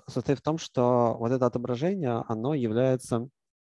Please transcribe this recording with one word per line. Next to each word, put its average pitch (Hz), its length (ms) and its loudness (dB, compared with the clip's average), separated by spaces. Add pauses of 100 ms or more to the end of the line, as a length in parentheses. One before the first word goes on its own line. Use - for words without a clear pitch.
состоит 131 320 0
в - 40 -18
том, 156 160 -2
что 123 600 2
вот 117 120 0
это 127 160 2
отображение, 127 800 -2
оно 117 280 -2
является 123 760 0 (360)